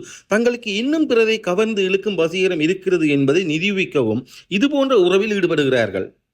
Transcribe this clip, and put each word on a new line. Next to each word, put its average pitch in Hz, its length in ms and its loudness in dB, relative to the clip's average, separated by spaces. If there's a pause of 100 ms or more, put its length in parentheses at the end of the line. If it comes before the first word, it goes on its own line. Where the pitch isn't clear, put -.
(260)
தங்களுக்கு 233 480 0
இன்னும் 285 340 0
பிறரை 226 320 2
கவர்ந்து 202 440 -2
இழுக்கும் 190 360 -2
வசீகரம் 175 420 0
இருக்கிறது 180 460 0
என்பதை 143 360 2
நிரூபிக்கவும் 156 800 -2 (260)
இதுபோன்ற 269 520 0
உறவில் 196 340 2
ஈடுபடுகிறார்கள். 127 760 0 (260)